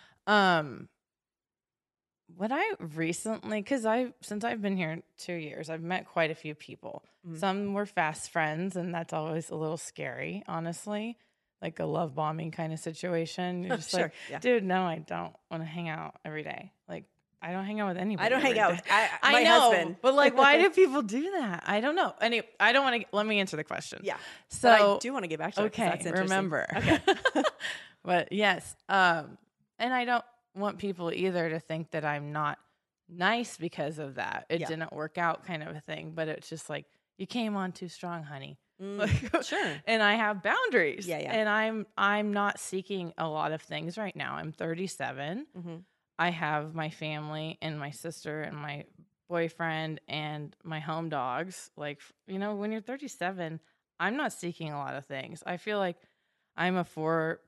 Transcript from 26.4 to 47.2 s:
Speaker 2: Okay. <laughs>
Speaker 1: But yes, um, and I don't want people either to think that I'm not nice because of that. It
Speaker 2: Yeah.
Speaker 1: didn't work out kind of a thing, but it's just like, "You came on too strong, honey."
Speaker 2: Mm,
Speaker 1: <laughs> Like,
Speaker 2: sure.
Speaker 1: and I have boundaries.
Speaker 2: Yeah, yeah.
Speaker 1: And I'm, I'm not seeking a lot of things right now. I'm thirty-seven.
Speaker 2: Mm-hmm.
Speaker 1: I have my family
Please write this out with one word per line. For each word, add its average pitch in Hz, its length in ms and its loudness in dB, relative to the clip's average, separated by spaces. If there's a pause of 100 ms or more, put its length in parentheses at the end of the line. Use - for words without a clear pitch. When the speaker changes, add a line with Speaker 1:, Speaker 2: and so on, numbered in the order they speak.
Speaker 2:
Okay. 254 300 4
<laughs> - 380 2 (600)
Speaker 1:
But 180 280 2
yes, 196 420 2 (140)
um, 170 500 4 (420)
and 247 140 0
I 247 120 0
don't 240 180 0 (320)
want 196 220 -2
people 175 340 -4
either 175 380 0
to 160 100 -2
think 160 320 -6
that 156 140 -2
I'm 147 260 -4
not 151 260 -2 (520)
nice 196 480 0
because 156 420 -4
of 139 160 -8
that. - 340 -6
It 165 100 2
Speaker 2:
Yeah. 160 80 -4
Speaker 1:
didn't 160 260 -6
work 151 240 -8
out 170 260 0
kind 160 180 -6
of 156 140 -10
a 151 60 -12
thing, 156 300 -10
but 160 180 -2
it's - 180 -8
just - 220 -12
like, 147 160 -8 (320)
"You 190 100 -8
came 220 300 -2
on 185 160 -2
too 180 160 -12
strong, 170 340 -8
honey." 143 360 -12 (220)
Speaker 2:
Mm, 196 160 -8
Speaker 1:
<laughs> 208 360 0
Like, 330 100 2
Speaker 2:
sure. 190 420 -2
Speaker 1:
and 220 160 2
I 208 120 0
have 214 280 -2
boundaries. 233 640 0
Speaker 2:
Yeah, 165 140 -4
yeah. - 140 -4
Speaker 1:
And 214 160 0
I'm, 220 360 0 (120)
I'm 208 340 2
not 202 300 0
seeking 185 560 -6
a 165 100 -2
lot 151 240 -2
of 156 100 -4
things 160 360 -8
right 208 180 -6
now. 139 200 -6
I'm 156 180 -6
thirty-seven. 165 920 -6 (100)
Speaker 2:
Mm-hmm. 170 200 -10 (400)
Speaker 1:
I 170 120 2
have 156 460 -2
my 156 140 -4
family 156 720 -8